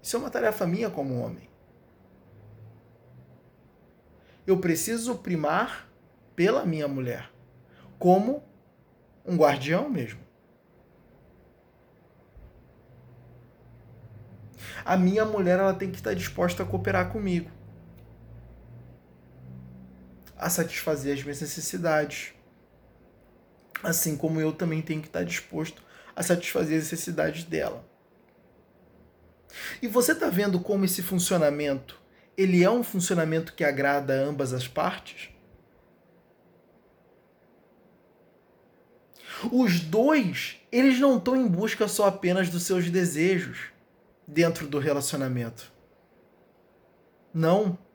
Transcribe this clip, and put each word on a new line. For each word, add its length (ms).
Isso 140
é 20
uma 120
tarefa 360
minha 240
como 300
homem. 280
Eu 120
preciso 580
primar 720
pela 300
minha 240
mulher, 420
como 440
um 120
guardião 520
mesmo. 320
A 120
minha 280
mulher, 340
ela 160
tem 160
que 80
estar 160
disposta 480
a 40
cooperar 460
comigo, 380
a 120
satisfazer 680
as 80
minhas 180
necessidades, 920
assim 340
como 240
eu 120
também 280
tenho 220
que 60
estar 140
disposto 600
a 60
satisfazer 560
as 60
necessidades 600
dela. 400
E 40
você 280
tá 140
vendo 320
como 240
esse 180
funcionamento, 1000
ele 280
é 60
um 120
funcionamento 720
que 100
agrada 500
a 100
ambas 280
as 140
partes? 640
Os 300
dois, 800
eles 300
não 180
tão 160
em 120
busca 420
só 180
apenas 440
dos 140
seus 260
desejos 800
dentro 400
do 120
relacionamento. 920
Não. 460